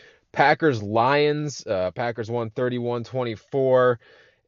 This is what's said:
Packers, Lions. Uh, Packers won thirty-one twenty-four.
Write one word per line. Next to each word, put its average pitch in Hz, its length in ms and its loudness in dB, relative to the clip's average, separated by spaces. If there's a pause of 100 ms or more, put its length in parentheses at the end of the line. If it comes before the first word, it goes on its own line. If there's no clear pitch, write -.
(320)
Packers, 143 520 2
Lions. 143 800 0
Uh, 92 260 -2
Packers 120 380 -6
won 117 200 -4
thirty-one 120 560 -4
twenty-four. 127 920 0 (480)